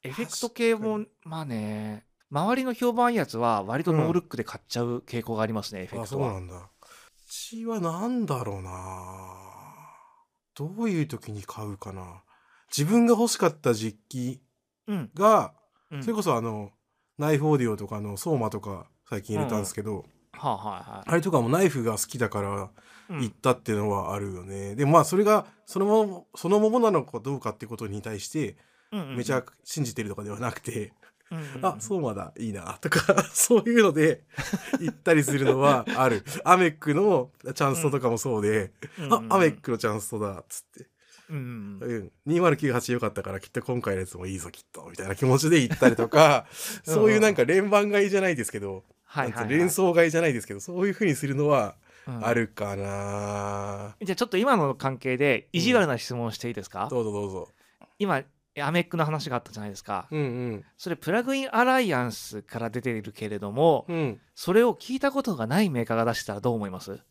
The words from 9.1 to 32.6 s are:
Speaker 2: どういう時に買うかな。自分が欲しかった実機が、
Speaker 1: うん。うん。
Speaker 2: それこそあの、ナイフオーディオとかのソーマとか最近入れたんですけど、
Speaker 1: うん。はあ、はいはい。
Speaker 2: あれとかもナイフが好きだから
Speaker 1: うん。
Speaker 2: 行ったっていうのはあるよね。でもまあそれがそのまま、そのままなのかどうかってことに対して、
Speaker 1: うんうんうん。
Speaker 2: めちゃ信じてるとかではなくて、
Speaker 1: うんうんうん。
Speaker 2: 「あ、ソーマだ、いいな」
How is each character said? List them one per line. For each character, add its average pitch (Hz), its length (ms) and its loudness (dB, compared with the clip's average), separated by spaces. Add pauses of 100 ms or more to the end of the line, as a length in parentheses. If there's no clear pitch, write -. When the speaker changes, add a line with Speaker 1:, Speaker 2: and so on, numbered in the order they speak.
Speaker 2:
ど 156 240 -8
う 233 100 0
い 170 120 2
う 147 60 0
時 113 240 -10
に 101 120 -10
買 - 220 -12
う 101 120 -8
か - 140 -12
な。 92 320 -14 (520)
自 147 140 0
分 233 160 6
が 233 100 6
欲 233 120 2
し - 100 -2
か 185 100 2
っ - 60 2
た 123 200 0
実 107 260 -4 (100)
機 127 320 -6 (760)
が、 196 380 4 (360)
Speaker 1:
う 151 60 -14
ん。 - 20 -8
う - 20 -8
ん。 131 40 -8
Speaker 2:
そ 214 60 -2
れ 226 60 0
こ 214 60 -2
そ 156 140 2
あ 110 60 0
の、 107 300 -6 (460)
ナ 151 160 2
イ 147 40 4
フ 151 120 2
オ 151 60 6
ー - 20 4
デ 123 80 2
ィ 113 60 2
オ 104 60 -2
と 101 100 -10
か 104 120 -8
の 104 160 -8
ソ 160 200 -2
ー - 20 0
マ 110 120 0
と 101 120 -6
か 98 280 -12 (200)
最 104 120 -6
近 107 140 -6
入 151 80 0
れ 131 60 -4
た 110 80 0
ん 104 40 0
で 95 40 -4
す - 100 -10
け 107 80 -6
ど、 104 160 -6
Speaker 1:
う - 0 -
ん。 - 40 -14 (360)
は 143 120 -2
あ、 101 60 -2
は 98 220 -10
い - 100 -18
は 101 160 -16
い。 - 40 -10
Speaker 2:
あ 165 60 2
れ 170 60 4
と 180 100 -2
か 143 100 4
も 117 80 0
ナ 170 140 4
イ 175 60 4
フ 139 140 -2
が 110 140 0
好 - 0 -
き - 200 -8
だ 117 120 0
か 104 120 -4
ら 98 280 -6 (400)
Speaker 1:
う 175 80 -10
ん。 135 60 -4
Speaker 2:
行 107 80 -4
っ - 40 -20
た - 160 0
っ 120 80 0
て 113 140 -4
い - 20 2
う 101 40 0
の 104 100 0
は 95 240 -2
あ 101 60 -4
る 101 120 -8
よ 90 120 -12
ね。 98 320 -10
で 139 100 0
も 147 80 4
ま 165 60 10
あ 143 40 6
そ 180 140 0
れ 202 80 4
が 208 200 4 (200)
そ - 140 -8
の 196 60 2
ま 214 220 4
ま、 180 140 -12 (140)
そ - 120 -6
の 208 140 6
ま 220 80 4
ま 247 100 2
な 226 120 4
の 156 120 2
か 120 160 -10
ど 135 160 -4
う 123 60 -8
か 117 80 -4
っ 107 80 -10
て 113 100 -14
こ 113 80 -10
と 110 120 -8
に 101 140 -6
対 107 200 -8
し - 80 -12
て、 139 260 -4 (380)
Speaker 1:
う 208 40 -6
ん 190 40 -4
う - 20 -8
ん 135 60 -12
う 135 60 -10
ん。 - 20 -4
Speaker 2:
め 120 80 -4
ち 135 80 -2
ゃ 127 100 0 (220)
信 151 180 -4
じ 113 100 -4
て 117 80 -6
る 107 60 -4
と 98 80 -8
か 104 80 -10
で 104 60 -10
は 104 100 -10
な 120 140 -4
く - 60 -12
て、 110 340 -8 (360)
Speaker 1:
う 170 60 -12
ん - 20 -8
う 160 40 -10
ん - 20 -10
う 135 160 -14
ん。 185 80 -6
Speaker 2:
「あ、 180 120 -2
ソ 196 180 -4
ー 165 40 -2
マ 120 120 -2
だ、 92 240 -10
い 113 120 -6
い 101 40 -6
な」 92 260 -10